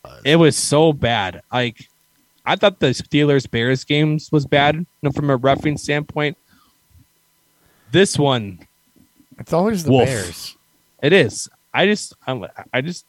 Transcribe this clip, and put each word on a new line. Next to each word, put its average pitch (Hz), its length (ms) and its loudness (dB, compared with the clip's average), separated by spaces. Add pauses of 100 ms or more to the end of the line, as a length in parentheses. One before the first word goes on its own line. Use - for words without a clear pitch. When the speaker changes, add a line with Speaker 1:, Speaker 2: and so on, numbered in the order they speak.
Speaker 1:
was. - 200 -20
Speaker 2:
It 147 120 4
was 160 200 6
so 156 360 2
bad. 110 500 -4 (100)
Like, 120 360 -4 (580)
I 147 100 0
thought 196 220 0
the 139 120 2
Steelers-Bears 131 960 0
games 151 460 -2
was 147 160 0
bad, 147 300 2
you 170 100 -8 (160)
know, 143 80 -2
from 143 180 -4
a 135 100 2
reffing 139 400 0
standpoint. 147 600 -4 (1500)
This 180 280 2
one, 120 420 -2 (800)
Speaker 1:
It's - 140 -10
always 180 320 -2
the 123 80 2
Speaker 2:
woof. 123 140 6
Speaker 1:
Bears. 98 500 -8 (460)
Speaker 2:
It 143 100 2
is. - 360 2 (260)
I 156 120 2
just, - 280 -2 (120)
I'm, 127 180 -6 (280)
I 127 80 -2
just 170 280 -10